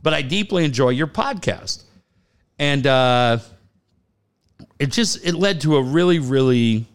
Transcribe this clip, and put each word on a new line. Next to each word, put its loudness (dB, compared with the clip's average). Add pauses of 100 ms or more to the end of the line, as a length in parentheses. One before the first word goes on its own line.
but 0
I -2
deeply -2
enjoy 0
your -2
podcast." -6 (720)
And, 0
uh, 2 (1400)
it -2
just, -2
it -2
led -2
to 2
a 4
really, 2
really 2